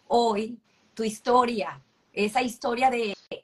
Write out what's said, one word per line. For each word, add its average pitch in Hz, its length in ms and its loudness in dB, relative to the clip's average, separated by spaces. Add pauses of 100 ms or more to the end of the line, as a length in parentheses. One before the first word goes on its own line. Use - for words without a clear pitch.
hoy 233 500 2 (360)
tu 226 100 -4
historia, 220 760 0 (320)
esa 214 300 0
historia 247 480 0
de, 226 240 -4 (300)